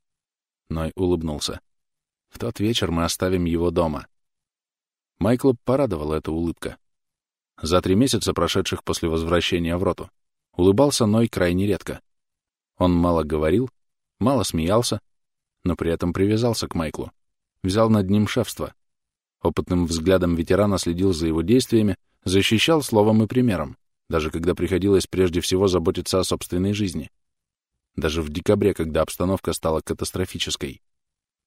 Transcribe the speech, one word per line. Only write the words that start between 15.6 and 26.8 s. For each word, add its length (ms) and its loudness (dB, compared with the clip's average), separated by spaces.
но 120 0
при 160 -2
этом 220 -2
привязался 540 0
к 80 -8
Майклу, 360 -6
взял 260 2
над 200 2
ним 180 2
шефство. 460 -4
Опытным 460 0
взглядом 480 2
ветерана 420 2
следил 360 0
за 140 -2
его 140 0
действиями, 560 2
защищал 600 2
словом 400 4
и 40 -2
примером, 500 -2
даже 200 0
когда 240 -2
приходилось 540 2
прежде 340 0
всего 260 2
заботиться 520 0
о 40 2
собственной 500 -2
жизни. 360 -6